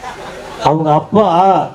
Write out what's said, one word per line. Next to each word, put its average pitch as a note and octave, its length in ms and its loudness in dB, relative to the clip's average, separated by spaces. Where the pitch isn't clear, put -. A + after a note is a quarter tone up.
அவங்க D#3 280 0
அப்பா G3 340 2